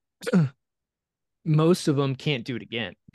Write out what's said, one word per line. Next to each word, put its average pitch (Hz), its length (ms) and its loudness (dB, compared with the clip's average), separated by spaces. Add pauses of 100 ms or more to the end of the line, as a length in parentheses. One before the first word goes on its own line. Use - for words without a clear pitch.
(300)
<clears throat> 202 60 2 (1080)
most 160 420 4
of 143 80 2
them 135 180 0
can't 135 300 -4
do 123 120 -8
it 113 60 -8
again 107 320 -8 (200)